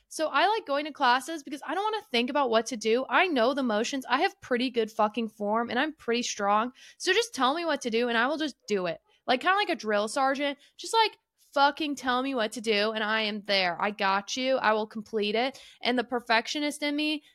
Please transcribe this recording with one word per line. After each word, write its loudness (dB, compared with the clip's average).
So -4
I 4
like 0
going -2
to -10
classes 0
because -10
I -6
don't -2
wanna -4
think 0
about 0
what 4
to -6
do. 2
I 4
know 2
the -2
motions. 0
I 2
have -2
pretty -2
good -2
fucking -2
form -2
and -2
I'm 0
pretty -2
strong. 0
So 0
just 0
tell 2
me -4
what -2
to -4
do 2
and 0
I 2
will -2
just -4
do 0
it. -4
Like, 2
kinda 2
like 0
a -2
drill -2
sergeant. -2
Just, -10
like, 2
fucking 2
tell 0
me -4
what -2
to -8
do 2
and -4
I 0
am -4
there. 2
I 0
got -2
you. 2
I 2
will 0
complete -4
it. -2
And 0
the 0
perfectionist -2
in -2
me -2